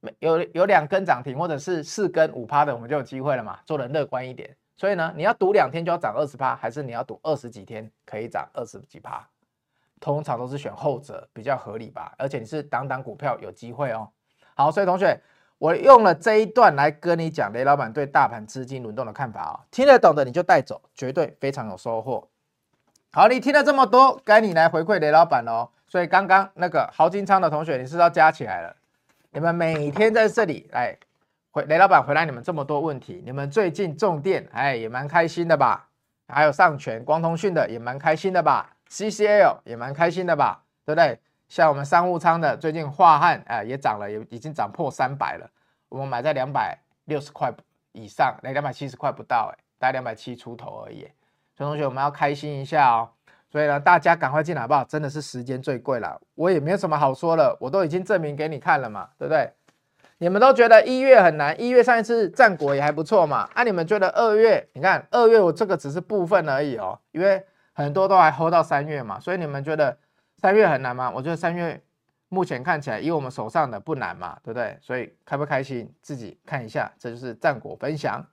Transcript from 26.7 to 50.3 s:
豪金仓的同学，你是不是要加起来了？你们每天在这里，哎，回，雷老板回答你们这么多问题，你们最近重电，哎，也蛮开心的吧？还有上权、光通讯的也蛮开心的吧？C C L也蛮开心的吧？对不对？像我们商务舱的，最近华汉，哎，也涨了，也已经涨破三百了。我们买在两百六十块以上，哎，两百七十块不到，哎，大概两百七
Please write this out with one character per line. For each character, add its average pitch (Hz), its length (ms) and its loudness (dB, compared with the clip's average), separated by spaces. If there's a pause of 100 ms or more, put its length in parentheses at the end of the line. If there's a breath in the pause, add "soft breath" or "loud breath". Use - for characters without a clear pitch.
豪 165 160 2
金 196 160 -6
仓 190 120 4
的 170 120 2
同 151 120 -4
学， 160 140 -4
你 127 80 -6
是 131 60 -14
不 165 60 -10
是 - 20 -4
要 170 100 6
加 156 240 4
起 143 120 -10
来 92 180 -8
了？ 87 120 -14 (580)
你 143 80 -8
们 165 140 0
每 160 360 -2
天 214 240 0
在 220 140 2
这 226 160 0
里， 147 280 -8
哎， 120 240 -6 (540)
回， 147 140 -4
雷 151 140 0
老 190 80 8
板 175 160 6
回 139 120 -2
答 160 100 2
你 156 60 -6
们 120 120 -12
这 175 120 -8
么 143 100 -6
多 147 160 -4
问 151 180 -6
题， 92 280 -18
你 123 60 -14
们 139 180 -8
最 185 200 0
近 160 260 -6
重 170 260 -2
电， 170 300 -2
哎， 131 240 -2
也 113 120 -8
蛮 127 180 -8
开 170 200 2
心 170 200 -6
的 165 100 4
吧？ 123 320 0 (400)
还 143 160 2
有 151 80 4
上 156 260 4
权、 113 260 -10
光 156 160 0
通 165 160 -2
讯 180 160 -2
的 147 160 0
也 113 100 -8
蛮 123 200 -10
开 156 160 2
心 185 180 -4
的 175 100 2
吧 139 340 0 (120)
？C 208 220 -8
C 208 160 -2
L 208 380 4
也 117 100 -14
蛮 120 180 -10
开 170 180 0
心 180 160 -6
的 165 100 0
吧？ 120 260 0 (220)
对 151 100 -4
不 165 60 0
对？ 139 180 2 (300)
像 160 200 2
我 147 60 2
们 139 100 -6
商 175 240 2
务 180 80 -2
舱 165 240 0
的， 143 160 0
最 156 160 -4
近 156 160 -6
华 156 300 6
汉， 151 280 2
哎， 113 180 -6
也 123 120 -8
涨 113 220 -2
了， 101 100 -10
也 107 220 -10
已 117 80 -16
经 151 160 -14
涨 104 160 -6
破 147 180 -6
三 131 240 -4
百 135 240 -6
了。 - 140 -20 (380)
我 131 100 -14
们 135 80 -8
买 123 160 -6
在 151 100 -2
两 135 200 -4
百 113 260 -4 (280)
六 147 140 -6
十 147 120 -20
块 127 200 -6 (380)
以 110 160 -20
上， 127 380 -2
哎， 135 80 -10
两 139 100 -4
百 139 100 -6
七 139 160 -12
十 120 80 -16
块 - 140 -4
不 - 140 -14
到， 113 280 -2
哎， - 60 -20 (200)
大 127 100 -2
概 135 40 -2
两 127 120 -6
百 117 100 -8
七 120 220 -14